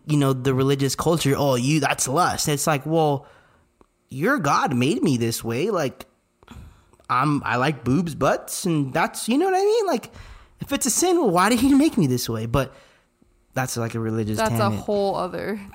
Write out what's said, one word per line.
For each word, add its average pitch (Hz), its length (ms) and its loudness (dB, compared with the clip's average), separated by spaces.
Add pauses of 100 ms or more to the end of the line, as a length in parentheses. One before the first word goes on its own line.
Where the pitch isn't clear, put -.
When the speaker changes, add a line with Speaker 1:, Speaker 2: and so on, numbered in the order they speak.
Speaker 1:
you 151 100 2
know, 139 160 4
the 131 220 0
religious 135 420 2
culture, 156 400 2
"Oh, 135 180 2
you, 135 240 2
that's 139 300 0
lust." 151 400 0
It's 147 180 -2
like, 147 180 0
well, 156 420 2 (800)
your 208 300 0
God 175 360 0
made 143 280 2
me 151 140 2
this 113 280 -2
way. 123 260 -2
Like, 156 360 -4 (1000)
I'm, 135 360 0
I 113 120 -2
like 131 280 0
boobs, 143 320 0
butts, - 500 -2
and 147 260 0
that's, 180 360 -2
you 247 100 2
know 349 80 2
what 381 80 2
I 381 100 2
mean? 427 220 2
Like, 285 240 -2 (500)
if - 120 -6
it's 277 140 -2
a 247 40 2
sin, 349 280 2
well, 254 120 2
why 180 180 4
did 233 120 4
he 269 140 4
make 302 220 4
me 160 120 4
this 123 200 -2
way? 113 180 -4
But 127 280 -4 (800)
that's, 127 220 -6
like, 113 180 -6
a 113 60 -4
religious 110 380 -2
Speaker 2:
That's 220 160 0
a 113 40 0
Speaker 1:
tangent. 202 240 0
Speaker 2:
whole 202 340 -2
other 180 440 -6 (140)